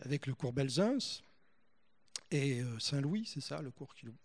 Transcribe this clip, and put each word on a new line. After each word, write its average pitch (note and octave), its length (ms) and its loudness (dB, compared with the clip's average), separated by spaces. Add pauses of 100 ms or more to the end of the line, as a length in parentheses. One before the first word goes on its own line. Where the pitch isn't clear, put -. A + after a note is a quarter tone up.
avec C#3 240 0
le C3 80 0
cours B2 180 -2
Belzunce D3+ 680 2 (1080)
et, C3+ 300 2
euh, A#2+ 180 -2
Saint-Louis, D3 460 0
c'est - 160 -6
ça, D3+ 200 -4
le C3 100 -6
cours - 240 -14
qui, - 100 -16 (200)